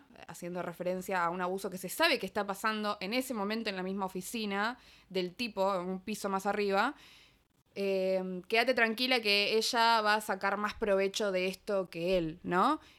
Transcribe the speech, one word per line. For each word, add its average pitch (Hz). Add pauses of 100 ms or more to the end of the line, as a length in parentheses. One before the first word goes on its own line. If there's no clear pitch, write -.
(260)
haciendo 175
referencia 180
a 165
un 180
abuso 185
que 180
se 185
sabe 311
que 196
está 202
pasando 208
en 190
ese 262
momento 220
en 196
la 185
misma 190
oficina 208 (320)
del 180
tipo, 202
un 185
piso 208
más 190
arriba, 208 (800)
eh, 190
"quédate 240
tranquila 240
que 202
ella 226
va 214
a 214
sacar 196
más 208
provecho 196
de 185
esto 190
que 180
él", 165
¿no? 202 (200)